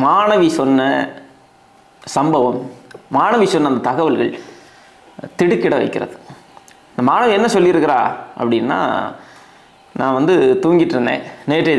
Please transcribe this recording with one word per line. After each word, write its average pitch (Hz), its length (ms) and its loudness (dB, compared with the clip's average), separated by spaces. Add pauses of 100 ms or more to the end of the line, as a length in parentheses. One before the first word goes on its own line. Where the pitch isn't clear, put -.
மாணவி 196 500 2
சொன்ன 135 320 2 (1300)
சம்பவம், 139 440 0 (580)
மாணவி 196 360 2
சொன்ன 147 180 2
அந்த 120 180 -2
தகவல்கள் 127 420 0 (1080)
திடுக்கிட 170 420 2
வைக்கிறது. 113 360 -6 (720)
இந்த - 200 -4
மாணவி 214 260 2
என்ன 226 180 0
சொல்லியிருக்கிறா 165 440 2 (400)
அப்படின்னா, 120 420 -2 (1200)
"நான் 131 180 0
வந்து 165 160 2 (300)
தூங்கிட்டு 165 320 2
இருந்தேன், 127 280 -4 (260)
நேற்றைய 156 280 0